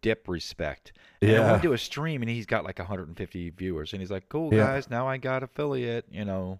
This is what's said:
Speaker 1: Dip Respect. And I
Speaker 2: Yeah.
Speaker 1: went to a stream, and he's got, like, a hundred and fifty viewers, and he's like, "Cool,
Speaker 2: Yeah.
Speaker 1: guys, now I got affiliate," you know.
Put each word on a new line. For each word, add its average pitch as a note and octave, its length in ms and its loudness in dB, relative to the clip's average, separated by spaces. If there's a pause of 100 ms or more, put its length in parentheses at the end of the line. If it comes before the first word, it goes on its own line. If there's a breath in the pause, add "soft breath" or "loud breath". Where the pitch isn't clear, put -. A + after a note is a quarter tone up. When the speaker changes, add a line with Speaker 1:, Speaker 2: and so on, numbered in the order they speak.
Speaker 1:
Dip - 280 0
Respect. D#2+ 640 -6 (280 soft breath)
And G2+ 100 8
I - 20 10
Speaker 2:
Yeah. A2 180 8
Speaker 1:
went A2 120 6
to D#3+ 100 4
a A#2+ 40 2
stream, D3 440 -4
and A#2 100 -2
he's A#2 140 -4
got, G#2+ 180 0
like, F#2 160 -10
a F#2 60 -6
hundred F#2 240 -6
and F2 80 -14
fifty F2 320 -6
viewers, E2 420 -4
and G2 100 -8
he's F#2 100 -8
like, F#2+ 180 -6
"Cool, D#3 240 0
Speaker 2:
Yeah. G#2+ 140 6
Speaker 1:
guys, C3+ 220 -2
now B2 180 -2
I C3 100 -4
got C3 260 -2
affiliate," B2+ 680 -4
you G#2 140 -6
know. F#2+ 360 -4